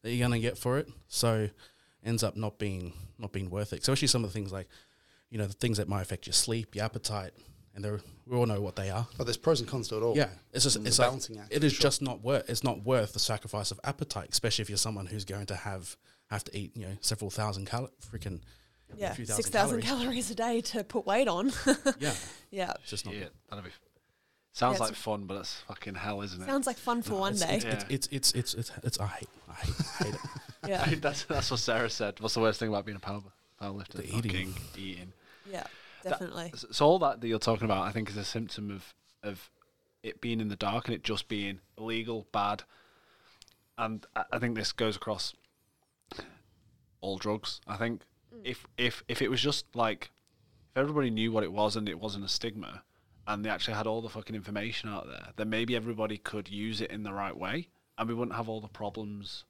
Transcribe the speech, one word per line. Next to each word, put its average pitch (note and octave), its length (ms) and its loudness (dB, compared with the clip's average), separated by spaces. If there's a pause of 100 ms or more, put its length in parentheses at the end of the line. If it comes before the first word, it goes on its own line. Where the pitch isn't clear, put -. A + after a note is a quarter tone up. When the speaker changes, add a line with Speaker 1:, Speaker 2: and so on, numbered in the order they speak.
Speaker 1:
that A#2 100 -4
you're A#2+ 160 4
gonna A#2+ 120 6
get A#2 180 0
for B2+ 200 2
it. D3+ 100 0 (200)
So A2 420 4 (540)
ends A2+ 200 2
up G2+ 140 0
not G#2+ 220 -2
being, F#2 340 -2 (240)
not G#2+ 140 -8
being F#2+ 180 -2
worth G2+ 240 -2
it. E2+ 100 -6
So B2 80 4
actually C3+ 180 4
some A#2 140 4
of G#2 60 -2
the - 40 -8
things G2 180 -4
like, F#2+ 160 -8 (640)
you A#2 80 -6
know, G#2+ 100 2
the G2 60 -4
things A#2 240 2
that G#2 120 0
might G2+ 120 0
affect - 260 -6
your - 60 -4
sleep, A2+ 420 2
your G#2 100 0
appetite, G#2 460 -4 (440)
and G2+ 80 -10
there, G#2+ 160 -2 (260)
we B2 120 0
all A#2+ 80 8
know G#2+ 160 2
what F#2+ 140 -2
they G2 140 -2
are. A2 180 0 (100)
Speaker 2:
But A#2+ 80 0
there's A#2 120 0
pros D#3+ 220 4
and A#2 100 -4
cons B2 200 -2
to A2 80 -2
it G#2+ 60 2
all. A#2 120 4
Speaker 1:
Yeah, C3+ 140 4 (240)
it's B2+ 100 4
just, A#2+ 140 6
Speaker 2:
It's G#2+ 80 -2
Speaker 1:
it's A#2+ 140 6
Speaker 2:
a - 20 10
Speaker 1:
like, B2 80 8
Speaker 2:
balancing A#2+ 300 -6
act, G#2 120 -10
Speaker 1:
it D3 80 2
Speaker 2:
for D3+ 60 6
Speaker 1:
is C#3 80 6
Speaker 2:
sure. - 80 0
Speaker 1:
just C#3 200 6
not B2+ 220 -2
worth, B2+ 260 2
it's A#2 140 0
not A#2 200 0
worth A#2 300 4
the - 60 -4
sacrifice G#2 520 0
of - 120 -8
appetite, - 480 -4
especially - 320 2
if - 60 -6
you're G2+ 80 0
someone G#2 280 0
who's G2+ 200 -6
going G2 220 -4
to G2 80 -4
have, F#2+ 400 -8 (360)
have G#2 140 -2
to - 120 -8
eat, G2+ 180 -6
you G#2+ 120 -8
know, G2 140 -6
several G#2+ 280 0
thousand G2 360 -2
cal-, B2 240 -4 (220)
freaking F#2 280 -6 (560)
Speaker 3:
Yeah, G3 180 -4
Speaker 1:
few B3 120 -6
thousand G#3+ 180 2
Speaker 3:
six G#3+ 60 0
thousand A3+ 320 4
Speaker 1:
calories. A#3+ 220 0
Speaker 3:
calories A#3+ 280 -2
a A3 40 -6
day A#3 260 2
to G#3+ 220 -2
put - 220 -2
weight A3+ 220 6
on. G3+ 300 2
<laughs> - 420 4
Speaker 1:
Yeah. D3 140 0 (380)
Speaker 3:
Yeah. F#3 300 -2
Speaker 1:
It's - 80 -12
just - 160 -4
not G2+ 100 -8
Speaker 4:
Yeah, G2+ 100 -8
Speaker 1:
good. E2 60 -14 (180)
Speaker 4:
that'd F#2 160 -10
be E2+ 60 -12 (840)
sounds A#2+ 220 4
Speaker 3:
Yeah, A2+ 60 4
Speaker 4:
like G#2+ 80 0
Speaker 3:
it's - 80 -10
Speaker 4:
fun, G#2 240 -2
but F#2+ 100 -4
that's - 180 -6 (140)
fucking G2+ 260 -10
hell, G2+ 300 -4
isn't F2+ 180 -6
it? F#2+ 60 -6
Speaker 3:
Sounds F3+ 180 2
like B3 120 -2
fun A#3+ 260 0
for - 80 -2
Speaker 1:
No, G3+ 60 0
Speaker 3:
one G3 160 2
Speaker 1:
it's, G3 120 2
Speaker 3:
day. - 120 2
Speaker 1:
it's, - 80 0
Speaker 4:
Yeah. G#2+ 240 0
Speaker 1:
it's, C3+ 220 0
it's, C3+ 220 4
it's, B2 220 0
it's, A2+ 160 -4 (100)
it's, - 180 0
I G#2 60 0
hate, - 240 -6 (180)
I - 60 -14
hate, - 260 0
I - 240 -2
hate G#3 120 0
it. - 100 -8
Speaker 3:
<laughs> - 420 -10
Yeah. F#3+ 160 2 (120)
Speaker 4:
<laughs> D#3 60 -4
That's, C#3 240 0
that's C#3 260 2
what B2 80 2
Sarah A#2 320 4
said. G#2 280 -2
What's G#2+ 140 0
the A#2 60 2
worst A2 200 6
thing A2+ 100 0
about G2+ 140 2
being G#2 120 -8
a F#2+ 40 -10
power, G2+ 220 -6 (400)
powerlifter? G2+ 360 -8
Speaker 1:
The - 80 -6 (120)
eating. F#2+ 360 0
Speaker 4:
Fucking - 300 -10
eating. F#2 300 -10 (360)
Speaker 3:
Yeah, F#3+ 140 -6 (400)
Speaker 4:
That, F#3 60 -4
Speaker 3:
definitely. E3+ 460 -4
Speaker 4:
s-, - 160 -12
so D3 160 6
all F3 120 10
that, C#3 220 2
that A#2 60 -2
you're A2+ 100 2
talking A2 280 2
about, F#2+ 200 4
I G#2 60 -2
think, G#2 180 -2
is G2+ 80 -6
a G2 80 -4
symptom G#2 460 -4
of, G2 240 -12 (260)
of G2+ 300 -10 (500)
it - 200 -10
being A#2 200 0
in G#2+ 60 0
the G2+ 80 -2
dark G#2 320 -2
and A#2 80 0
it - 80 -10
just G#2 240 -2
being G2+ 320 -4 (180)
illegal, A2+ 560 -4
bad. G#2 300 2 (1120)
And A2 260 -4 (120)
I, A2 80 0 (100)
I A#2+ 60 0
think A#2 160 0
this G#2+ 160 0
goes A2 240 2
across - 400 -4 (1700)
all F#2+ 180 -2
drugs. G#2 480 -2
I G2+ 100 -6
think A2+ 240 0 (340)
Speaker 3:
Mm. A3+ 80 -18
Speaker 4:
if, B2+ 220 -6 (120)
if, - 300 4
if - 140 0
it A2+ 80 4
was B2 120 2
just, C#3+ 340 0
like, A2+ 340 2 (640)
if - 100 0
everybody C#3+ 280 4
knew A2+ 220 2
what A2 140 4
it E2 80 -4
was G#2+ 240 4
and G#2+ 100 0
it E2+ 100 -4
wasn't G2+ 280 -4
a - 20 -4
stigma, G#2 560 -4 (440)
and G#2 180 0
they A2 40 0
actually G#2 260 0
had G#2+ 120 0
all A2+ 140 0
the A2+ 80 -6
fucking A2+ 260 -8
information G#2 540 -4
out - 180 -6
there, G1+ 280 -12
then G#2+ 140 -2
maybe A2+ 260 2
everybody A2 420 0
could G2 320 -6
use G#2+ 320 -4
it G#2+ 100 -2
in G#2+ 120 -6
the G2 100 -6
right G2 240 -2
way, A#2+ 300 -4 (300)
and A2+ 100 0
we A#2 80 0
wouldn't A#2 200 -2
have A2+ 140 -2
all A2 120 -4
the G#2+ 80 -12
problems G#2 800 -8